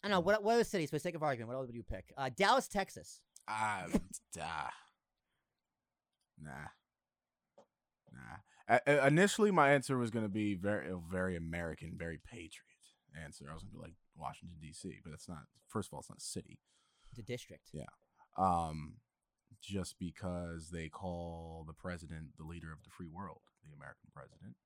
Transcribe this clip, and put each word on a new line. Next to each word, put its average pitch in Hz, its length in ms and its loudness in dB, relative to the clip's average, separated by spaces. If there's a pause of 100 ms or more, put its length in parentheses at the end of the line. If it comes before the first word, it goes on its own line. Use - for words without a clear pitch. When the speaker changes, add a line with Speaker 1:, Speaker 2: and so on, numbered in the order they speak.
Speaker 1:
I 202 60 -2
don't - 20 4
know. 190 80 6
What, 202 240 6
what 220 100 6
other 233 100 8
cities, 170 260 0
for 156 80 -2
the - 20 2
sake 175 160 -2
of 156 80 -2
argument, 120 240 0
what 123 80 -6
else 131 120 -4
would 117 80 -10
you 113 80 -8
pick? - 340 -10
Uh, 135 180 0
Dallas, 233 320 6
Texas. - 540 -6 (260)
Speaker 2:
Ah, 107 380 0 (240)
<laughs> - 240 -14
duh. 80 80 -8 (2000)
Nah. 76 120 -12 (1600)
Nah. 69 240 -14 (320)
I, 120 160 8
I, 143 220 8
initially, 202 420 6
my 147 220 8
answer 139 260 6
was 120 140 0
gonna 113 180 0
be 104 260 2
very, 92 360 0
a 92 60 -4
very 92 380 0
American, 82 640 -4
very 82 260 -8
patriot - 400 -14 (560)
answer. 73 300 -14
I 78 40 -10
was 80 100 -12
gonna 98 100 -14
be 80 80 -14
like, 82 140 -16 (200)
Washington, 80 460 -10
D 78 120 -12
C, 65 300 -12
but 80 80 -12
that's - 180 -14
not, 78 160 -12 (220)
first - 220 -6
of - 40 -14
all, 69 80 -12
it's - 80 -18
not - 100 -20
a - 20 -14
city. - 380 -10 (520)
Speaker 1:
It's 120 80 -14
a 110 40 -14
district. 98 500 -12
Speaker 2:
Yeah. 73 120 -8 (520)
Um, 82 580 2 (680)
just 98 360 -6
because 85 720 -6
they 82 200 -6
call 82 760 -8
the 78 80 -14
president 80 640 -10
the 80 60 -14
leader 80 300 -10
of 73 100 -18
the - 60 -20
free - 180 -12
world, 87 320 -12 (260)
the 76 80 -20
American - 400 -18
president. - 520 -18